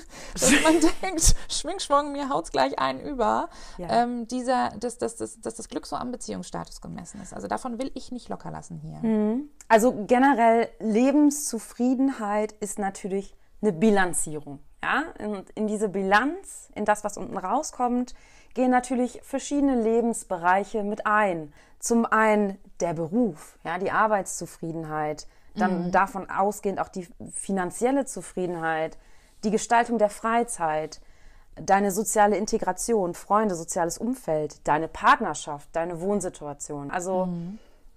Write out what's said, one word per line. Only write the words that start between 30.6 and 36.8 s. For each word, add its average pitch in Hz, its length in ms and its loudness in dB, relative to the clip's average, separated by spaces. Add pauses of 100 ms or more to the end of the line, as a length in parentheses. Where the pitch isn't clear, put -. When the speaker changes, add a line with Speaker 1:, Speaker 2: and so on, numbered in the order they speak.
Speaker 2:
deine 196 360 4
soziale 208 460 4
Integration, 196 800 0
Freunde, 208 400 0
soziales 165 420 -2
Umfeld, 160 720 -4
deine 156 200 2
Partnerschaft, 180 840 0
deine 170 280 -4
Wohnsituation. 156 880 -6